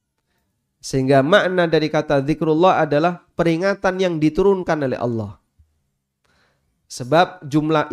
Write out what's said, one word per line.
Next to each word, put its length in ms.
sehingga 400
makna 480
dari 160
kata 400
zikrullah 560
adalah 400
peringatan 640
yang 160
diturunkan 640
oleh 160
Allah. 400
Sebab 560
jumlah 460